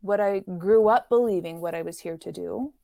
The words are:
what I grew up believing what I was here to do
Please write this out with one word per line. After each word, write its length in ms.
what 200
I 180
grew 480
up 220
believing 500
what 160
I 60
was 180
here 200
to 120
do 400